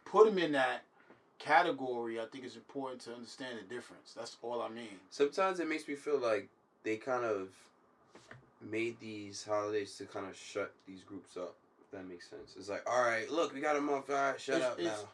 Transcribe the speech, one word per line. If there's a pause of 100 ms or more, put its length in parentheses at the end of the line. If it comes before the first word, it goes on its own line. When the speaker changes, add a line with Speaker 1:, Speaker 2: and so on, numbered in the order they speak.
Speaker 1:
put
'em
in
that (560)
category,
I
think
it's
important
to
understand
the (120)
difference.
That's
all
I
mean. (120)
Speaker 2:
Sometimes
it
makes
me
feel
like (340)
they
kind
of (1080)
made
these
holidays
to
kind
of
shut (140)
these
groups
up, (260)
if
that
makes
sense.
It's
like,
"All
right,
look,
we
got
a
month,
all
right,
shut
Speaker 1:
It's,
Speaker 2:
up
Speaker 1:
it's,
Speaker 2:
now."